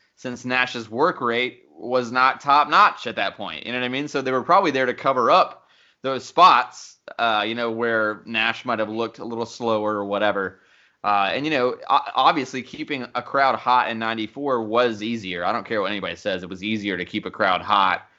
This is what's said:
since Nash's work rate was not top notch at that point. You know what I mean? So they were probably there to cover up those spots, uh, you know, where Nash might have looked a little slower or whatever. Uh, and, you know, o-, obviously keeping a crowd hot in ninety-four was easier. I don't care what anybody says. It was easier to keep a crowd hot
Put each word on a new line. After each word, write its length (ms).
since 300
Nash's 440
work 300
rate 520
was 400
not 280
top 300
notch 380
at 80
that 200
point. 300
You 60
know 80
what 60
I 40
mean? 180
So 140
they 100
were 120
probably 260
there 160
to 80
cover 380
up 360
those 200
spots, 720
uh, 280
you 100
know, 160
where 540
Nash 400
might 120
have 120
looked 280
a 80
little 220
slower 480
or 100
whatever. 540
Uh, 300
and, 100
you 80
know, 240
o-, 260
obviously 460
keeping 540
a 80
crowd 320
hot 340
in 80
ninety-four 640
was 400
easier. 420
I 80
don't 140
care 160
what 80
anybody 260
says. 280
It 60
was 140
easier 340
to 80
keep 200
a 60
crowd 300
hot 460